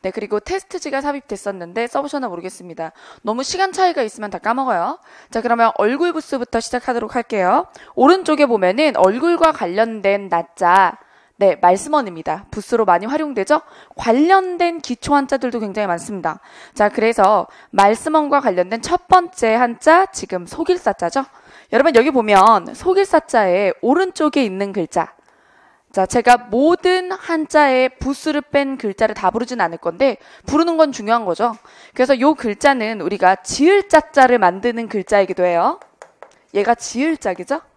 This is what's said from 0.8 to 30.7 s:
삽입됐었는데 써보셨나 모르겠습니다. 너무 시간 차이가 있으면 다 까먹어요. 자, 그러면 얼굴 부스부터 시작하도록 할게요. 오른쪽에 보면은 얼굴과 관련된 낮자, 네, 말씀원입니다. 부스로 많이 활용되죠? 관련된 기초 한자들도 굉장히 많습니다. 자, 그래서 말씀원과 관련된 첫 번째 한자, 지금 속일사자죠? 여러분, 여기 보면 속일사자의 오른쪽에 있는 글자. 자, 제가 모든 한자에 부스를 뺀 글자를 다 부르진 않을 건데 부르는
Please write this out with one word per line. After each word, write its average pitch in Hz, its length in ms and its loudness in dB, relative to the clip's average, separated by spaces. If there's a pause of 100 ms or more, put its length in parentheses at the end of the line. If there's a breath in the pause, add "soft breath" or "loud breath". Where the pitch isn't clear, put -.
삽입됐었는데 208 840 -8
써보셨나 277 420 -6
모르겠습니다. 170 640 -12 (300 loud breath)
너무 233 200 -4
시간 370 300 -4
차이가 349 300 0
있으면 214 260 -8
다 190 100 -10
까먹어요. 233 600 -2 (320 soft breath)
자, 226 100 -4
그러면 233 360 2
얼굴 277 360 0
부스부터 254 480 -6
시작하도록 240 540 -6
할게요. 220 540 0 (260 loud breath)
오른쪽에 311 500 4
보면은 226 520 2
얼굴과 311 560 2
관련된 202 760 -2
낮자, 175 680 2 (400 soft breath)
네, 190 180 4
말씀원입니다. 185 960 -2
부스로 220 340 -2
많이 185 220 2
활용되죠? 285 540 -2 (340 loud breath)
관련된 339 840 0
기초 - 340 -4
한자들도 262 460 -2
굉장히 208 260 -6
많습니다. 170 540 -6 (340 loud breath)
자, 208 140 2
그래서 214 580 2 (240 loud breath)
말씀원과 285 720 2
관련된 196 420 -2
첫 - 240 -4
번째 339 480 2
한자, 254 520 2
지금 175 400 -10
속일사자죠? 269 800 -2 (480 soft breath)
여러분, 262 240 4
여기 254 140 2
보면 214 640 4
속일사자의 233 1080 0
오른쪽에 302 640 0
있는 196 280 -6
글자. 175 400 -4 (800 soft breath)
자, 190 140 0
제가 240 420 2
모든 349 640 0
한자에 302 760 0
부스를 285 520 -4
뺀 277 380 -4
글자를 214 360 -2
다 190 160 0
부르진 233 300 -6
않을 170 180 -2
건데 190 380 -2 (300 loud breath)
부르는 330 300 0